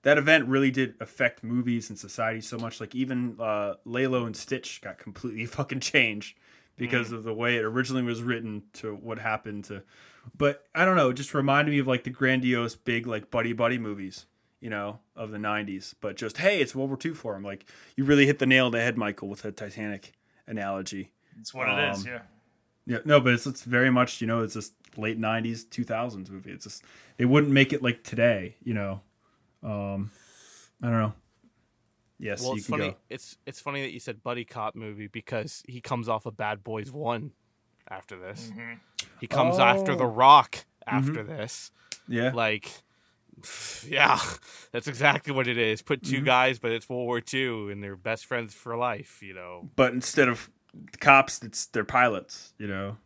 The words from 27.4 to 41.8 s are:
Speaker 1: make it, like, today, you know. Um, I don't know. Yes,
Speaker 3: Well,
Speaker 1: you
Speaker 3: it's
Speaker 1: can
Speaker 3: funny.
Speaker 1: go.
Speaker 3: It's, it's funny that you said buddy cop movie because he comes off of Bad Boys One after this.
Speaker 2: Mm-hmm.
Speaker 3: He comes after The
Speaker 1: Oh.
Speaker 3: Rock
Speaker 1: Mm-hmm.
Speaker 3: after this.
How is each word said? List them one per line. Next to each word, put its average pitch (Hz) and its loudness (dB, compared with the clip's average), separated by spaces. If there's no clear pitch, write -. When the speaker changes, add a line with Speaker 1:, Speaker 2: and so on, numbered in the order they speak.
Speaker 1:
make 135 6
it, 135 0
like, 120 0
today, 113 0
you 120 -4
know. 98 -4
Um, 101 -6
I 120 -4
don't 113 2
know. 107 0
Yes, 104 -6
Speaker 3:
Well, 123 -2
Speaker 1:
you 110 -2
Speaker 3:
it's 104 -8
Speaker 1:
can 151 -2
Speaker 3:
funny. 151 -2
Speaker 1:
go. - -16
Speaker 3:
It's, - -14
it's - -14
funny 139 -8
that 135 -8
you 120 -12
said 107 -12
buddy 120 -6
cop 107 -8
movie 107 -12
because 113 -10
he 123 -14
comes 120 -4
off 110 -2
of 110 -10
Bad 104 -4
Boys 110 -8
One 127 -6
after 95 -14
this. 107 -14
Speaker 2:
Mm-hmm. 117 -14
Speaker 3:
He 120 -10
comes 139 2
after 135 6
The 127 0
Speaker 1:
Oh. 123 2
Speaker 3:
Rock 127 8
Speaker 1:
Mm-hmm. 107 0
Speaker 3:
after 135 -2
this. - -10